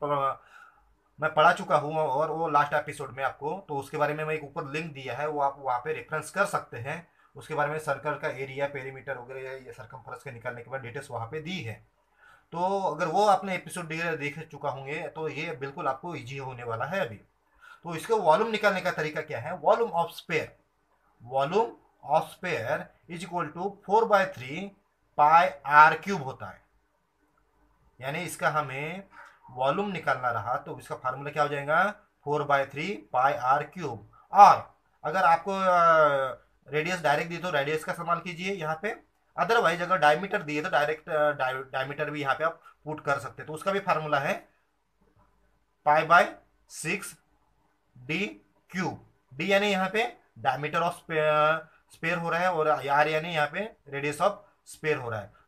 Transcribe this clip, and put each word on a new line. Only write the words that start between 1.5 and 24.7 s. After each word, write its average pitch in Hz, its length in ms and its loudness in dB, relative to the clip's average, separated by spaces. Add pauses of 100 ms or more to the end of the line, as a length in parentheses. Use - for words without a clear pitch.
चुका 180 240 0
हूँ 147 200 0
और 156 340 0
वो 160 180 -4
last 143 240 2
episode 147 380 -4
में 135 140 -8
आपको, 151 440 -6
तो 147 80 -6
उसके 139 200 -8
बारे 147 180 0
में 156 100 -6
मैं 156 100 -4
एक 151 100 -8
ऊपर 160 200 -10
link 156 280 -8
दिया 131 240 -10
है, 151 120 -4
वो 147 120 -4
आप 139 180 0
वहाँ 127 200 -2
पे 156 140 -6
reference 147 380 -6
कर 196 140 2
सकते 160 320 -6
हैं। 143 340 -10 (260)
उसके 131 180 -10
बारे 147 160 0
में 156 80 -4
circle 147 360 -4
का 151 140 -6
area, 135 380 -6
perimeter 135 520 -8
वगैरह, 131 480 -12
ये 117 60 -16
circumference 123 500 -18
के 135 100 -12
निकालने 120 300 -10
के 123 80 -18
बाद 131 100 -8
details 135 300 -12
वहाँ 113 160 -8
पे 156 140 -10
दी 170 200 -8
है। 113 260 -12 (640)
तो 185 280 -2
अगर 170 260 -2
वो 190 200 2
आपने 190 280 4
episode 170 320 -8
दे-, 160 320 -4
देख 143 320 -8
चुका 147 180 -6
होंगे 139 400 -8
तो 156 200 -6
ये 151 240 -6
बिल्कुल 143 360 -6
आपको 165 280 -6
easy 131 220 -12
होने 131 240 -12
वाला 117 220 -4
है 185 160 -2
अभी। 110 160 -4 (680)
तो 170 100 -10
इसका - 200 -2
volume 185 360 4
निकालने 202 300 2
का 180 100 -2
तरीका 156 300 -4
क्या 135 200 -8
है? 156 200 -10
Volume 214 320 2
of 170 140 0
sphere, - 400 -6 (880)
volume 170 320 2 (440)
of 151 120 4
sphere 151 580 -4 (300)
is 170 100 -10
equal 175 240 -4
to 170 260 -6 (200)
four 214 220 4
by 190 220 6
three 147 340 -10 (520)